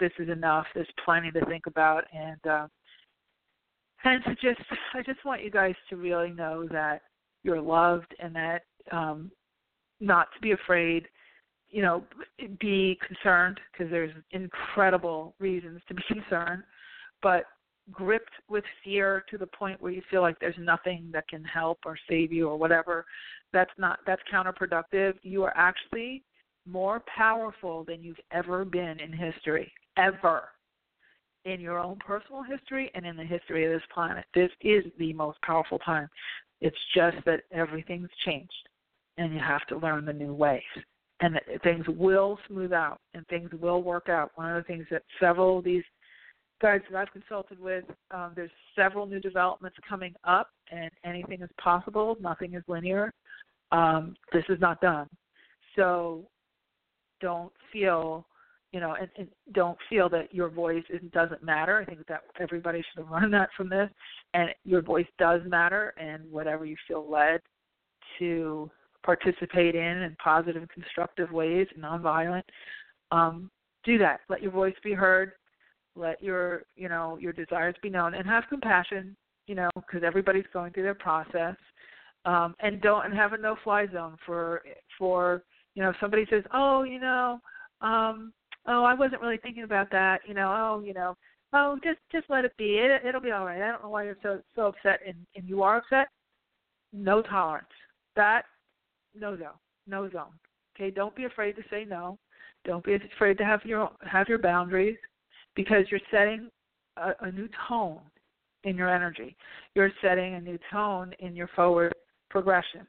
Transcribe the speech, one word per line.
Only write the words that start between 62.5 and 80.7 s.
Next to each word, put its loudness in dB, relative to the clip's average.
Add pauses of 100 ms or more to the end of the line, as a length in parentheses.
should -14
have -14
learned 2
that 4
from -6
this. 0 (440)
And 2 (140)
your 4
voice 2 (120)
does 4
matter, 2
and -12
whatever -4
you -8 (100)
feel -6
led 4 (800)
to -4 (320)
participate 2
in, -2
in -8
positive 2
and -16
constructive -6
ways, 2 (120)
nonviolent, -2 (680)
um, 2 (340)
do 6
that. 4
Let -4
your -4
voice 2
be -2
heard. 4 (640)
Let -6
your, -2 (120)
you -10
know, -6
your -6
desires -4
be -6
known, 0
and -6
have 2
compassion, 0 (300)
you -8
know, 0 (180)
'cause -6
everybody's 2
going -8